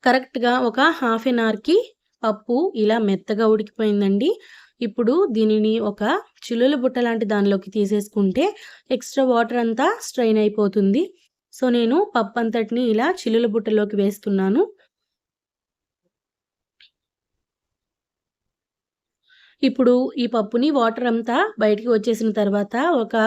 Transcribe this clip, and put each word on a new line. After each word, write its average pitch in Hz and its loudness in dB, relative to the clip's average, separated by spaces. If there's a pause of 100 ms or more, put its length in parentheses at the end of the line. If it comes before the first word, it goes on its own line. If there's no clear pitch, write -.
కరెక్ట్గా 254 0 (100)
ఒక 240 -2 (140)
half 226 -2
an 247 0
అవర్‌కి 226 0 (460)
పప్పు 220 -2 (200)
ఇలా 214 2
మెత్తగా 202 0
ఉడికిపోయిందండి. 208 0 (520)
ఇప్పుడు 233 0 (140)
దీనిని 214 2
ఒక 208 -4 (380)
చిల్లుల 247 0
బుట్ట 254 -2
లాంటి 233 -2
దానిలోకి 202 0
తీసేసుకుంటే 208 0 (460)
ఎక్స్ట్రా 262 -2
వాటర్ 233 0
అంతా 226 0 (140)
స్ట్రెయిన్ 220 0
అయిపోతుంది. 208 0 (520)
So - -6
నేను 240 2 (120)
పప్పు 220 -2
అంతటిని 226 -2
ఇలా 226 2
చిల్లుల 240 0
బుట్టలోకి 214 -2
వేస్తున్నాను. 202 0 (4000)
ఇప్పుడు 247 4 (220)
ఈ 240 -2
పప్పుని 233 0
వాటర్ 247 0
అంతా 233 0 (200)
బయటికి 214 0
వచ్చేసిన 220 0
తర్వాత 202 -2 (180)
ఒక 226 -2 (100)